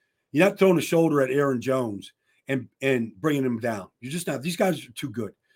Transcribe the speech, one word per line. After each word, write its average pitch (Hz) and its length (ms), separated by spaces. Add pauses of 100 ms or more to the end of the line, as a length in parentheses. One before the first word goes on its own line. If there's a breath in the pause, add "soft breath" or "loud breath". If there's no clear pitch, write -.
(320)
You're 160 140
not 202 120
throwing 190 200
a 131 40
shoulder 160 400
at 127 80
Aaron 135 300
Jones 113 520 (340)
and, 127 220 (140)
and 123 380
bringing 147 240
him 120 140
down. 107 300 (120)
You're 127 120
just 170 140
not. 135 160
These 170 140
guys 180 300
are 117 60
too 139 180
good. 107 220 (240)